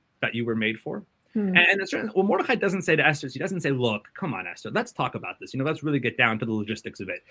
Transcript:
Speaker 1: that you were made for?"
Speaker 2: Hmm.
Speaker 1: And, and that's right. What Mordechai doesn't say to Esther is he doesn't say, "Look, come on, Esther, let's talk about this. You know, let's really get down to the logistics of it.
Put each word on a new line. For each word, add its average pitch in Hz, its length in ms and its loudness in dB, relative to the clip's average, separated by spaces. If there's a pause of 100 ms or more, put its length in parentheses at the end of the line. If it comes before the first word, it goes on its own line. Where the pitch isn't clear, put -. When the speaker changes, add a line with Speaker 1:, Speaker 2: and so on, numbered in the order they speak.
(220)
Speaker 1:
that 117 140 -2
you 117 100 -2
were 113 100 0
made 110 240 0
for?" - 240 -8 (300)
Speaker 2:
Hmm. 208 140 0
Speaker 1:
And, 180 100 4
and 175 240 4
that's - 120 -4
right. 220 220 -2
What 196 120 4
Mordechai 254 260 2
doesn't 196 300 0
say 165 120 4
to 151 100 6
Esther 151 200 2
is 131 80 -8
he - 60 -8
doesn't 180 220 -4
say, 147 100 2
"Look, 120 420 0
come 147 220 -4
on, 92 100 -6
Esther, 87 240 -10
let's 208 220 -2
talk - 240 -4
about - 240 -10
this. - 120 -14
You 131 60 -6
know, 135 80 0
let's 156 160 -2
really 147 180 0
get 120 160 -2
down 113 220 4
to 113 80 -4
the 110 80 -2
logistics 104 460 -6
of 92 100 -8
it. 87 220 -10